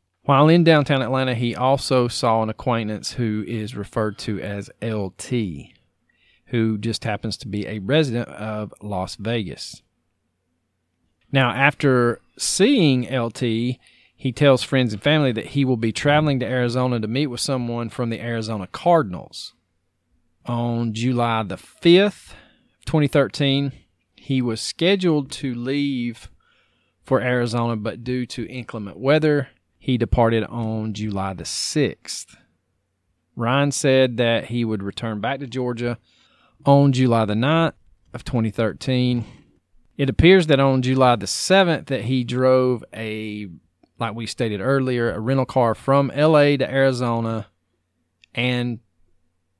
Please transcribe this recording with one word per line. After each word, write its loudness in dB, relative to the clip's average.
While 6
in 6
downtown 4
Atlanta, -2
he -2
also 2
saw 0
an -2
acquaintance -4
who -2
is -6
referred -4
to -6
as -8
L -6
T, -6
who 0
just -6
happens -6
to -14
be -6
a -8
resident -2
of -10
Las -6
Vegas. -8
Now, 4
after 2
seeing 2
L -4
T, -2
he -4
tells 4
friends 0
and -10
family 2
that -6
he -2
will 0
be -2
traveling 2
to -4
Arizona -2
to -4
meet -2
with -8
someone -4
from -6
the -6
Arizona -6
Cardinals. 0
On -2
July 0
the -8
fifth, 2
twenty 2
thirteen, 0
he -2
was -2
scheduled 0
to -6
leave -4
for 0
Arizona, -2
but -8
due -4
to -10
inclement -12
weather, 2
he 0
departed 2
on -6
July -6
the -12
sixth. -4
Ryan 0
said 2
that 0
he -2
would -2
return -6
back -4
to -10
Georgia -4
on 6
July 4
the -2
ninth 2
of -12
twenty -2
thirteen. -2
It 0
appears 6
that 4
on 4
July 4
the -6
seventh 2
that -4
he 0
drove 2
a, -8
like -4
we -8
stated -4
earlier, 0
a -6
rental 0
car 2
from 2
L 4
A 6
to -2
Arizona -2
and -4